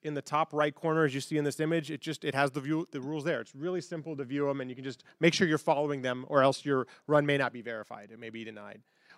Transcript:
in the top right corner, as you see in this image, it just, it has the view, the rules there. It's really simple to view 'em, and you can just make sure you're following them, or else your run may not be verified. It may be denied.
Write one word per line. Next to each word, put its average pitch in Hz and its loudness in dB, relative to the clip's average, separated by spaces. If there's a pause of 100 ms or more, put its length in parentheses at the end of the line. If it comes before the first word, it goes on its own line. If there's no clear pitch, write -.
in 151 -6
the 143 -4
top 151 -2
right 151 2
corner, 160 2
as 139 2
you 139 -2
see 151 -4
in 147 2
this 143 -2
image, 156 0
it 147 -6
just, - -8
it 143 -2
has 139 4
the 143 -4
view, 156 -2
the 139 -6
rules 143 -6
there. 147 0
It's - -12
really 170 -4
simple 160 -8
to 139 -6
view 139 -2
'em, 139 -2
and 127 -8
you 123 -10
can 131 -12
just 131 -10 (160)
make 165 8
sure 196 2
you're 156 2
following 143 0
them, 127 -2
or 143 6
else 135 4
your 135 2 (180)
run 147 4
may 143 2
not 127 0
be 120 -12
verified. 107 -12
It 113 -20
may 117 -12
be 113 -10
denied. 104 -16 (360)